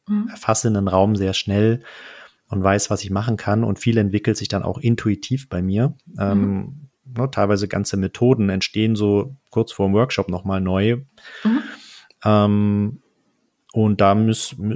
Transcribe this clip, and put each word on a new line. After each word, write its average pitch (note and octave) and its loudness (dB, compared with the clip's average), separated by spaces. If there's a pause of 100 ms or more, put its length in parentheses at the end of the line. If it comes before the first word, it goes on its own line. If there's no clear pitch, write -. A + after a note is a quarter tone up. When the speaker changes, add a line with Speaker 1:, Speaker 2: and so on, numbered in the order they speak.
Speaker 1:
Mhm. G#3 -2
Speaker 2:
erfasse - -2
einen G2+ 0
Raum F#2+ 4
sehr F#2+ 0
schnell G#2+ 0 (640)
und G2 -2
weiß, G2 2
was G2+ -4
ich G2 -10
machen G#2+ -2
kann. G#2 0
Und G#2 -2
viel A2+ 0
entwickelt G#2 0
sich G#2 -8
dann G2 -4
auch - -4
intuitiv A#2 -2
bei F2+ -4
mir. G#2 0 (240)
Ähm, G2+ 0
Speaker 1:
Mhm. G2+ -6 (280)
Speaker 2:
ne, C3 -2
teilweise G2+ 0
ganze G2 -4
Methoden A2 2
entstehen G#2+ 0
so G#2 0 (140)
kurz A2+ -2
vor G2 0
dem G2 2
Workshop A2 0
nochmal F#2+ -4
neu. G2 0 (460)
Speaker 1:
Mhm. A#3 0 (600)
Speaker 2:
Ähm, G#2 2 (720)
und G#2+ 2
da G2 6
muss, A2 0 (200)